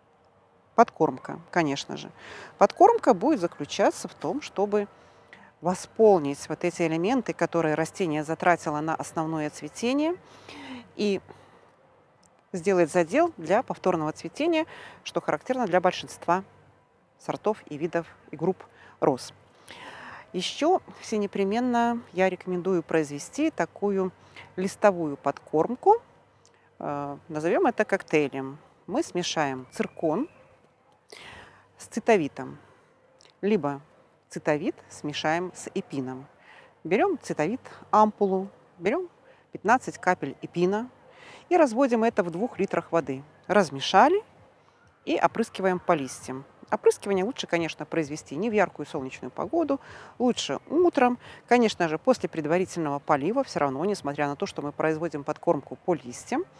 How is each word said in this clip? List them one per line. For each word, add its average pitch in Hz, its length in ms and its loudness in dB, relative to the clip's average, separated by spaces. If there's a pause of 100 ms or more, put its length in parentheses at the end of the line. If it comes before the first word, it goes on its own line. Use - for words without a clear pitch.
(760)
подкормка, 151 640 2 (100)
конечно 147 460 -2
же. - 160 -14 (460)
Подкормка 339 560 6
будет 220 260 0
заключаться 180 680 -2
в - 60 -16
том, 196 280 -4
чтобы 202 460 -2 (720)
восполнить 180 880 4
вот 156 140 -6
эти 175 180 0
элементы, 170 500 0
которые 160 420 0
растение 156 500 -2
затратило 160 560 0
на 160 140 -4
основное 160 540 -4
цветение, 269 680 -2 (800)
и 208 260 0 (1300)
сделать 175 400 2
задел 202 460 2
для 185 240 2
повторного 180 500 -2
цветения, 320 540 -2 (360)
что - 200 -6
характерно 240 440 -2
для 180 140 4
большинства 180 640 0 (760)
сортов 196 520 -4
и 147 80 -10
видов 165 280 -4 (260)
и - 40 -14
групп 165 260 -2 (380)
роз. - 320 0 (1000)
Еще 294 460 0 (200)
всенепременно 233 1000 0 (140)
я 185 160 2
рекомендую 180 520 -2
произвести 160 680 -2
такую 190 640 -2 (440)
листовую 180 640 0
подкормку. 190 800 2 (800)
Э, 143 400 -6 (100)
назовем 165 380 0
это 233 180 0
коктейлем. 139 720 -2 (280)
Мы 220 160 -2
смешаем 139 680 -4
циркон 185 580 -4 (1500)
с - 80 -20
цитовитом, 147 720 0 (840)
либо 147 400 0 (480)
цитовит 165 440 -2 (140)
смешаем 165 640 -4
с - 200 -14
эпином. 131 500 -8 (580)
Берем 262 380 2
цитовит 180 400 -2 (300)
ампулу, 196 580 4 (300)
берем 269 320 -2 (420)
пятнадцать 220 460 0
капель 151 420 -2
эпина 196 480 -2 (600)
и 349 80 6
разводим 240 460 4
это 226 180 2
в 175 80 0
двух 180 280 -6
литрах - 320 -2
воды. 139 320 -2 (260)
Размешали 202 760 4 (800)
и - 180 -2
опрыскиваем 190 560 -2
по - 140 -2
листьям. 135 540 -6 (240)
Опрыскивание 202 520 2
лучше, 226 240 -6
конечно, 165 380 -4
произвести 151 500 -6
не 190 140 -4
в 214 60 -4
яркую 180 320 0
солнечную 131 440 -10
погоду, 277 480 -2 (400)
лучше 233 400 0 (120)
утром. 269 480 4 (280)
Конечно 233 400 4
же, 156 120 -2
после - 320 2
предварительного 160 680 -2
полива, 160 460 0
все - 160 -4
равно, 139 240 -2
несмотря 147 420 -2
на 143 100 -4
то, 196 100 -4
что - 160 -8
мы 143 100 -6
производим 156 500 -2
подкормку 147 540 -2
по - 160 -4
листьям. 147 540 -4 (140)